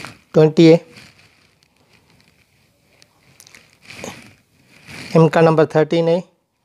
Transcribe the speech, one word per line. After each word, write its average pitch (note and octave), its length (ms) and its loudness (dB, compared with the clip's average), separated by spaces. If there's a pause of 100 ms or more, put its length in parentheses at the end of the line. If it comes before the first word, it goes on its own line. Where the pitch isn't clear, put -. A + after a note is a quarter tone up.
(340)
ट्वेंटी D#3+ 320 2
है, E3 200 4 (4000)
एम E3 120 2
का E3+ 120 -2
नंबर D#3+ 260 0
थर्टीन E3 420 -4
है F3 160 -4 (400)